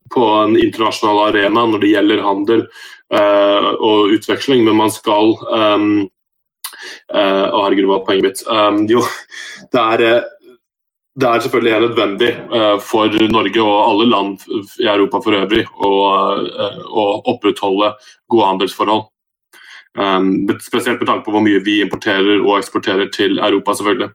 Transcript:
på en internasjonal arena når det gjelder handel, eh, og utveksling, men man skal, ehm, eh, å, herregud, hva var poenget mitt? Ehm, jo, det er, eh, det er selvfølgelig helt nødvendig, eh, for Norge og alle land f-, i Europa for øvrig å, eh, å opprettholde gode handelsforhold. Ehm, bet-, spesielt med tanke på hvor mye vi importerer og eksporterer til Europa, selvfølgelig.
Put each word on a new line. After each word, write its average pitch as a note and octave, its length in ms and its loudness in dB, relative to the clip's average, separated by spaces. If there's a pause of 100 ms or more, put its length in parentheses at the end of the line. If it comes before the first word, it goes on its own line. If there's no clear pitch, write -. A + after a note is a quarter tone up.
på A#2 320 0
en G#2+ 180 2
internasjonal G#2+ 720 0
arena G#2 400 0
når G#2+ 160 0
det G2+ 80 2
gjelder G#2 320 2
handel, G2+ 460 0 (420)
eh, G2+ 600 2
og G#2+ 420 2
utveksling, A#2 500 0
men G#2+ 120 2
man G#2+ 140 2
skal, G#2+ 440 0 (160)
ehm, G#2 380 0 (1200)
eh, G2 380 0
å, G2+ 180 0
herregud, G2 220 2
hva G2 120 2
var - 80 -8
poenget F#2+ 160 0
mitt? F#2+ 240 -2
Ehm, G#2 420 0
jo, A#2+ 140 2 (680)
det B2 120 2
er, A2+ 200 0
eh, - 540 -2 (600)
det B2+ 120 0
er A#2 120 2
selvfølgelig A#2 340 0
helt A#2 140 2
nødvendig, A2+ 420 0 (220)
eh, G#2+ 260 2
for G#2+ 300 0 (200)
Norge G#2+ 340 0
og G#2 180 2
alle G#2+ 260 2
land G2 340 0
f-, G#2+ 400 -10
i F#2+ 60 0
Europa G2+ 360 0
for G#2+ 100 0
øvrig G2+ 340 0
å, G2+ 260 -2 (460)
eh, G2+ 440 -8
å G#2+ 240 -2 (180)
opprettholde G#2 680 -2 (380)
gode G#2+ 200 2
handelsforhold. G2 560 -2 (880)
Ehm, F#2+ 520 0
bet-, G#2 160 -4
spesielt A#2+ 380 -4
med - 80 -4
tanke G2 160 -2
på G#2+ 80 -6
hvor G#2+ 120 2
mye G2+ 200 2
vi G#2 160 0
importerer G2 600 0
og G2+ 180 2
eksporterer F#2+ 520 -4
til G2 280 0
Europa, G2+ 340 0
selvfølgelig. G#2 400 -2